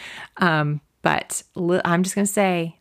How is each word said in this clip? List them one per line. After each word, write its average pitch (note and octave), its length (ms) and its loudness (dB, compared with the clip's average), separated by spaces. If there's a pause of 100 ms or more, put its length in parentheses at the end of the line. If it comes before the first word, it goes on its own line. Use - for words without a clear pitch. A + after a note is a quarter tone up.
(380)
Um, D3+ 420 2 (200)
but - 440 -2 (100)
li-, F3 300 0
I'm F3 180 2
just F#3 140 -2
gonna G3+ 100 2
say, F3+ 540 0